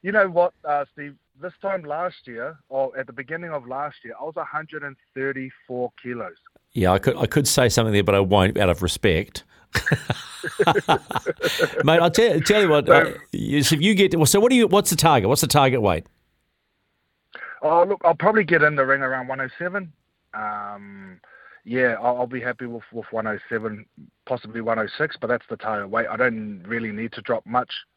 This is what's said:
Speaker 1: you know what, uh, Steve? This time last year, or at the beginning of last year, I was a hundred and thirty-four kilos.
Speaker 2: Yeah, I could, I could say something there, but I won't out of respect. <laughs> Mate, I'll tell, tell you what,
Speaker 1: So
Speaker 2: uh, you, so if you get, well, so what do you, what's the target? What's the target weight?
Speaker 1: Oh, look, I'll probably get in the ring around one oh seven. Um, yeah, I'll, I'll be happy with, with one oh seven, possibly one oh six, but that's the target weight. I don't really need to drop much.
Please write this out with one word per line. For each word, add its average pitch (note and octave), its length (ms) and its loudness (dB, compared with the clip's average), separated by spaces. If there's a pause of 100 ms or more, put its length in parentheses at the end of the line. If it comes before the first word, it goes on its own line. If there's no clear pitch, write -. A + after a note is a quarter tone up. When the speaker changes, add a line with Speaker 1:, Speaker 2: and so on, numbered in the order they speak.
Speaker 1:
you F#3+ 120 -6
know G3+ 180 2
what, F3 240 0 (100)
uh, D3 300 -4
Steve? C#3+ 220 -16 (220)
This E3 220 -12
time F#3+ 220 -6
last D#3 440 -8
year, B2+ 300 -12 (140)
or C3+ 280 -4
at C3 80 -8
the B2+ 60 -20
beginning D#3 380 -10
of C#3 180 -10
last C#3 340 -8
year, A2+ 160 -16
I C3 60 -12
was D#3+ 140 -10
a D#3 60 -6
hundred D#3 400 -10
and C#3 120 -12 (180)
thirty-four C3 760 -8 (100)
kilos. A#2 300 -10 (400)
Speaker 2:
Yeah, F#2 200 2
I G2 60 4
could, B2+ 200 0
I - 80 0
could C#3+ 200 0
say B2 220 2
something A2 240 2
there, G2+ 100 4
but G2+ 120 4
I G2 60 6
won't G2 360 4
out F#2+ 140 4
of E2+ 120 0
respect. F2 600 0 (300)
<laughs> - 920 -4 (1200)
Mate, D#3+ 160 6
I'll E3+ 100 4
tell, F#3+ 300 4
tell G#3 220 0
you F#3 60 2
what, D3 180 4
Speaker 1:
So - 80 6
Speaker 2:
uh, - 180 4 (200)
you, C#3 300 -2
so - 140 2
if C#3+ 60 0
you G#3 120 4
get, F#3+ 220 4
well, D#3 100 4
so G3+ 140 4
what A#3+ 100 6
do B3+ 60 4
you, A#3 100 6
what's G3 240 2
the E3+ 60 -2
target? C#3 320 4
What's C#3 140 2
the D3+ 40 0
target C3 360 4
weight? E2+ 240 0 (1600)
Speaker 1:
Oh, E3 220 4
look, G3 200 -2
I'll E3 100 4
probably G#3 300 2
get D#3+ 180 2
in D3+ 140 2
the C3+ 100 2
ring C#3 160 0
around C3 260 -6
one C3 120 -8
oh C3 80 -6 (100)
seven. F3+ 340 -8 (420)
Um, G2+ 840 -12 (440)
yeah, A#2+ 360 0
I'll, B2 180 0
I'll B2 80 -2
be B2 140 -10
happy A#2+ 260 -8
with, A#2 260 -12
with A2+ 180 -12
one A2 160 -4
oh G#2+ 120 -4 (100)
seven, G#2+ 380 -8 (400)
possibly A2+ 340 -8
one A2+ 180 -2
oh G#2+ 80 -2 (120)
six, D3+ 220 -4
but A#2+ 80 -6
that's A#2+ 220 -2
the A2+ 60 -8
target G#2+ 340 -6
weight. A2+ 180 -2
I A2+ 80 -6
don't B2+ 480 -2
really A3+ 280 -6
need A2+ 200 -8
to A2 100 -14
drop A2+ 240 -4
much. A#2+ 260 -4 (240)